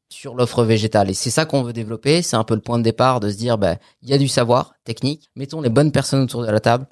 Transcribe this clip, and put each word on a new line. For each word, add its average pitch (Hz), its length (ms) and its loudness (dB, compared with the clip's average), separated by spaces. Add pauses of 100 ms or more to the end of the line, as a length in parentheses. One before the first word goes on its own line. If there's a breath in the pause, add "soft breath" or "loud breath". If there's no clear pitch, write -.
sur 123 280 -16
l'offre 123 260 0
végétale. 107 480 2
Et 95 40 -2
c'est - 160 -4
ça 156 160 0
qu'on 139 180 -2
veut 120 80 -8
développer. 117 500 -2
C'est - 140 -2
un 110 80 2
peu 113 100 -2
le 110 60 0
point 120 180 -2
de 117 60 2
départ 123 340 2
de 104 100 -2
se 101 80 -4
dire, 117 220 -2
bah, 90 160 2 (260 soft breath)
il - 80 -16
y 135 60 -4
a 139 40 4
du 139 100 2
savoir 123 460 0 (100)
technique. 131 500 -6
Mettons 135 260 -10
les 131 100 0
bonnes 143 200 4
personnes 135 320 0
autour 120 200 -4
de 113 80 -4
la 107 100 2
table. 123 300 2